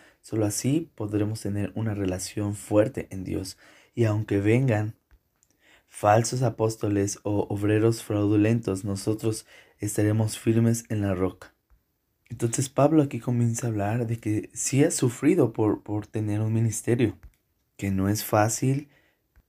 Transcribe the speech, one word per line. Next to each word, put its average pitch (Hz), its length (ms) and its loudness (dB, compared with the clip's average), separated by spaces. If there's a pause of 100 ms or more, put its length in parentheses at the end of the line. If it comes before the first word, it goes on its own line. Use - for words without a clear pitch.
(220)
solo 110 240 -2
así 139 480 -2
podremos 104 480 -4
tener 101 320 -4
una 110 180 -4
relación 101 640 -4
fuerte - 560 0
en 95 140 -10
Dios. 95 340 -8 (360)
Y 117 100 2
aunque 107 360 0
vengan 110 560 2 (880)
falsos 113 540 2
apóstoles 107 840 0
o 104 260 0
obreros 107 520 2
fraudulentos, 104 840 0
nosotros 110 580 -4 (360)
estaremos 107 580 0
firmes 117 500 2
en 107 140 -4
la 98 120 0
roca. 101 400 -4 (760)
Entonces 120 400 -4
Pablo 147 320 4
aquí 127 180 -4
comienza 120 460 -2
a 117 40 -2
hablar 110 360 -2
de 113 120 -4
que 107 360 -4
sí - 280 0
ha 185 80 4
sufrido 135 640 2
por, 107 300 0
por 104 240 -6
tener 107 340 -2
un 110 140 0
ministerio, 113 640 0 (600)
que 98 140 -4
no 95 160 2
es 107 160 -2
fácil 131 640 0 (600)